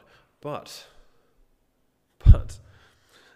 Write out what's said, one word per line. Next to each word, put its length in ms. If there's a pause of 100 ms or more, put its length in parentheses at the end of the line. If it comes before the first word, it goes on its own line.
(420)
But, 440 (1300)
but, 400 (760)